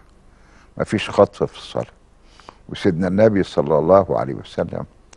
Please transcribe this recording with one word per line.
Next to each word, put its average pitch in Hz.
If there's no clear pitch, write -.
مفيش -
خطف -
في -
الصلاة. -
وسيدنا 92
النبي 98
صلى 76
الله 80
عليه 64
وسلم -